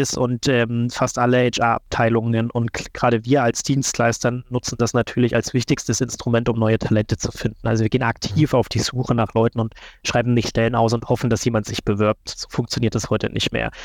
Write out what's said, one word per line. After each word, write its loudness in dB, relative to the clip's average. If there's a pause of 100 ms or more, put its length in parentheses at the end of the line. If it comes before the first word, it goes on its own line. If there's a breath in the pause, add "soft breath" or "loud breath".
ist. -2
Und, 0
ähm, 2
fast -2
alle 4
H-R-Abteilungen 0
und -2
k-, -8
gerade 0
wir 2
als 0
Dienstleister 0 (180)
nutzen -4
das 0
natürlich 2
als -2
wichtigstes 0
Instrument, 0
um 0
neue 2
Talente 0
zu -6
finden. -6
Also 2
wir 0
gehen 2
aktiv 0
auf 2
die -2
Suche -2
nach 0
Leuten 2
und -4 (280 loud breath)
schreiben 0
nicht 2
Stellen 2
aus 2
und -2
hoffen, 0
dass 0
jemand 0
sich -6
bewirbt. 0
So -12
funktioniert -2
das -4
heute 0
nicht -4
mehr. -2 (140 loud breath)